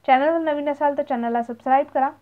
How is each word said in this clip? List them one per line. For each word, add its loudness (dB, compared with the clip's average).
चॅनलवर 4
नवीन -2
असाल -2
तर -4
चॅनलला -4
subscribe 0
करा. 0